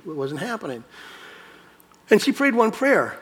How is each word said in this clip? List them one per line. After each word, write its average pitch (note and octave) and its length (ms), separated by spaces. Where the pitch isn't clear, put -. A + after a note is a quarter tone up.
It D#3 120
wasn't C#3+ 240
happening. D3+ 440
And G#3+ 100
she C#4 120
prayed C#4 240
one A3 160
prayer, G#3 500